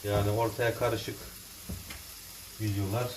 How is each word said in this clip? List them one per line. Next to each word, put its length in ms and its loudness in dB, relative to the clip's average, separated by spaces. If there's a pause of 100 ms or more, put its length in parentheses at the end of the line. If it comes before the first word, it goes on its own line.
Yani 260 4
ortaya 460 4
karışık 420 0 (1400)
videolar. 540 2